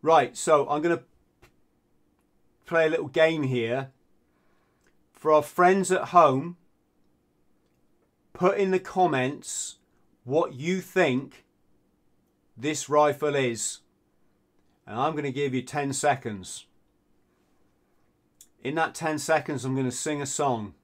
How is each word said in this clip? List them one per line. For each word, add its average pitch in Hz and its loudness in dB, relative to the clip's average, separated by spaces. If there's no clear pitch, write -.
Right, 151 4
so 151 2
I'm 147 -2
gonna 165 0
play 165 2
a - 2
little 160 -2
game 160 2
here. 127 -2
For - -2
our 151 6
friends 180 2
at - 0
home, 165 4
put 185 2
in 190 0
the 185 0
comments 151 -4
what 147 -2
you 170 -4
think 151 -2
this 147 -6
rifle 147 2
is. 123 -4
And 107 -10
I'm 151 -2
gonna 143 -4
give 135 -4
you 127 -2
ten 139 -6
seconds. 123 -6
In 139 -6
that 160 -2
ten 156 -4
seconds, 147 -2
I'm 131 -2
gonna 131 -2
sing 147 -6
a 139 -6
song. 120 -4